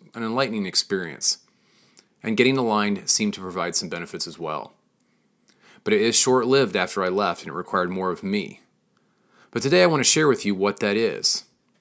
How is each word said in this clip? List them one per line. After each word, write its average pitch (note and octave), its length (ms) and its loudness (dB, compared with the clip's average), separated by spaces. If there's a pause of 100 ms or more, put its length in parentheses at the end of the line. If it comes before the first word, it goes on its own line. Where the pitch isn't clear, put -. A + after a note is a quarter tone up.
(160)
an A2+ 80 -8
enlightening A2+ 420 -2
experience, F2 720 -2 (840)
and A2 120 -2
getting B2+ 220 4
aligned G#2 500 0
seemed G#2 280 2
to - 40 -12
provide F2+ 360 -4
some F2 140 -4
benefits E2+ 360 -8
as D#2+ 140 -12
well. D2+ 340 -8 (1080)
But G#2+ 100 0
it G#2 80 4
is A2+ 140 2
short-lived B2+ 600 4
after F#2 280 -2
I F#2 60 0
left, F#2 340 -2
and E2 60 -14
it C#2 60 -10
required F2+ 360 -2
more F#2 180 -4
of F2 140 -6
me. G2 360 -6 (920)
But A#2+ 100 -4
today E3+ 220 4
I - 20 8
want D#3+ 140 4
to B2 100 2
share D3+ 180 4
with A#2+ 160 2
you G2+ 120 0
what G2+ 240 0
that G#2 180 2
is, - 480 0 (360)